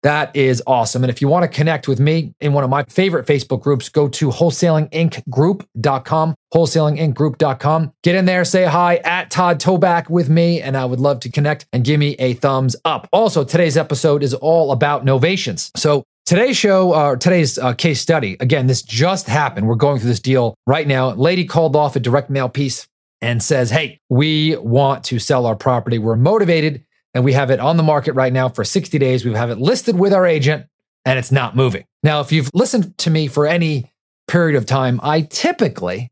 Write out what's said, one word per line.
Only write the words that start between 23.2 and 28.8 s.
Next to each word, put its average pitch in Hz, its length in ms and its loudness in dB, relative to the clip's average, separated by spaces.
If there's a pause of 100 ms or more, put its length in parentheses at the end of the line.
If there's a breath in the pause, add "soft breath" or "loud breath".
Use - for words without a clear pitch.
and 117 220 -2
says, 127 280 0
"Hey, 143 280 -4 (100)
we 151 500 2
want 135 480 0
to 123 120 -4
sell 127 260 0
our 113 120 0
property. 120 420 -2
We're 110 160 0
motivated. 160 680 2 (300)
And 127 100 0
we 135 80 2
have 135 180 0
it 131 80 2
on 156 200 2
the 160 40 2
market 151 300 0
right 131 200 2
now 131 180 0
for 113 140 -6
sixty - 340 -2